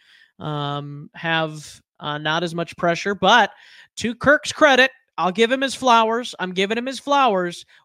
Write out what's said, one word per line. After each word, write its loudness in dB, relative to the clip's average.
um, -8
have, -6
uh, -8
not -2
as -4
much -8
pressure. -2
But 4
to -6
Kirk's 2
credit, 4
I'll 0
give 2
him -2
his -4
flowers. 2
I'm -6
giving -2
him -6
his -8
flowers. 0